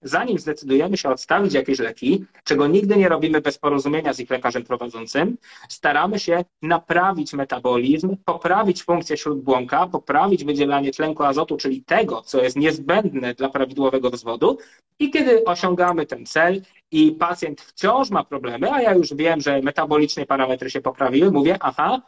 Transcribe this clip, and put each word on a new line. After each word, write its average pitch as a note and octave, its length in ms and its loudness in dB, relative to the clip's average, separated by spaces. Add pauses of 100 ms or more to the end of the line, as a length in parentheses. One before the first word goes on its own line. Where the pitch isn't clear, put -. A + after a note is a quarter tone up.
zanim F3+ 360 -2
zdecydujemy D3+ 580 0
się - 120 -4
odstawić E3 460 0
jakieś C3 240 0
leki, B2 460 -2 (200)
czego D3 220 2
nigdy G3+ 300 4
nie F#3+ 120 6
robimy D#3 320 2
bez D3 180 -4
porozumienia D3 540 0
z B2 80 -8
ich A#2+ 100 -10
lekarzem B2 340 -4
prowadzącym, A#2+ 760 -4 (300)
staramy D#3+ 500 -2
się F3 260 0 (180)
naprawić E3+ 680 0
metabolizm, C3+ 920 0
poprawić F3+ 580 0
funkcję E3 340 -2
śródbłonka, C3+ 680 0
poprawić D#3 580 0
wydzielanie C#3+ 460 0
tlenku D#3 340 -2
azotu, C#3+ 320 0
czyli C3 280 -4
tego, D3 380 0
co C3 200 0
jest B2+ 140 0
niezbędne D3+ 800 0
dla C3 140 -4
prawidłowego C3 600 0
wzwodu. A#2+ 480 0 (400)
I C#4+ 120 0
kiedy C4 340 4
osiągamy F3 640 0
ten A#2+ 200 -12
cel F3+ 360 0 (280)
i D#3 220 6
pacjent E3 480 -4
wciąż A#3+ 500 0
ma E3+ 140 -2
problemy, C3 480 -4
a C#4 100 0
ja G#3 120 4
już D#3+ 200 2
wiem, D#3+ 260 0
że C#3 220 0
metaboliczne D3 640 0
parametry C3 440 -2
się C3+ 100 -6
poprawiły, C3 500 2
mówię, D#3+ 300 2
„Aha, D#3+ 480 -2